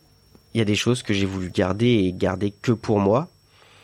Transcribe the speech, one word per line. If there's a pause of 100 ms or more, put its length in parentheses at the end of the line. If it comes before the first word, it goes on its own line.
(540)
il
y
a
des
choses
que
j'ai
voulu
garder
et
garder
que
pour
moi. (560)